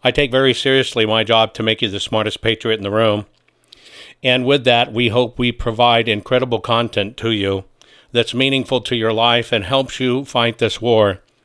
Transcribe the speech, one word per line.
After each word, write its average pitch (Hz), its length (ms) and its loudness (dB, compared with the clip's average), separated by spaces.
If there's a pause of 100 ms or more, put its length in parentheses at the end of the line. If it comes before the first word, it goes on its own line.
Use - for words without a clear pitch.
I 131 60 4
take 143 200 0
very 131 220 2
seriously 131 540 0
my 110 180 2
job 113 300 2
to - 80 -6
make 110 180 0
you 113 80 -2
the 98 120 -6
smartest 110 420 -4
patriot 110 340 -2
in 101 80 -6
the 98 60 -4
room. 107 340 0 (1000)
And 127 220 2
with 135 200 0
that, 120 280 2
we 117 160 0
hope 117 300 -2
we 123 140 0
provide 117 540 0
incredible 120 540 -2
content 113 560 -2
to 113 140 -4
you 98 340 -2 (480)
that's 120 220 -2
meaningful 131 480 0
to - 120 -4
your 113 200 0
life 117 380 2
and 107 120 0
helps 135 360 -2
you 131 260 -2
fight 117 320 -2
this - 240 -2
war. 110 380 2 (240)